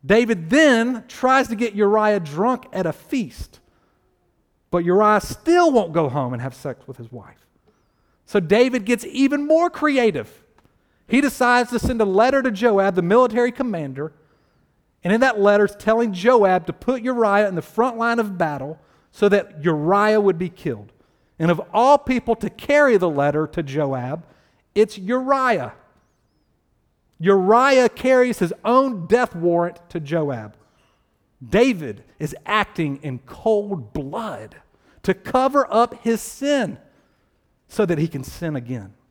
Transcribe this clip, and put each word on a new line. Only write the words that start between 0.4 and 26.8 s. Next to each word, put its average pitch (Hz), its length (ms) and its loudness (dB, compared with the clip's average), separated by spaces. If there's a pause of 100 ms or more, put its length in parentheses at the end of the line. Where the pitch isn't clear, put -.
then 247 580 2
tries 262 400 0
to 220 80 -6
get 214 200 -4
Uriah 208 440 2
drunk 175 540 -4
at 180 120 -4
a 156 60 -2
feast, - 720 -10 (1080)
but 175 140 -2
Uriah 208 380 2
still 339 500 2
won't 190 220 0
go 156 160 0
home 127 240 -4
and 120 80 -8
have 131 120 -10
sex - 340 -14
with - 100 -18
his 113 120 -20
wife. 117 360 -20 (800)
So 202 160 -2
David 233 420 2
gets 233 220 -2
even 277 420 -2
more 330 220 2
creative. 240 760 -2 (640)
He 262 140 2
decides 247 480 2
to 240 100 -2
send 233 220 -2
a 208 40 4
letter 233 360 4
to 247 100 0
Joab, 196 440 2
the 185 60 2
military 240 500 2
commander, 156 600 -8 (960)
and 185 80 0
in 226 80 2
that 240 180 2
letter, 202 280 4
telling 220 440 -2
Joab 185 540 2
to 160 80 -8
put 247 280 -6
Uriah 214 460 0
in 185 80 -6
the 156 60 -4
front 233 360 -2
line 233 220 -2
of 202 180 -6
battle 151 420 -6 (320)
so 202 180 0
that 180 340 -2
Uriah 190 560 2
would 190 180 0
be 175 120 -6
killed. 104 420 -10 (480)
And 160 100 2
of 170 120 0 (120)
all 254 240 4
people 240 400 -2
to 214 120 -8
carry 285 480 2
the 180 120 2
letter 147 380 0
to 160 160 -8
Joab, 139 640 -6 (500)
it's 214 220 2
Uriah. 247 760 -2 (1500)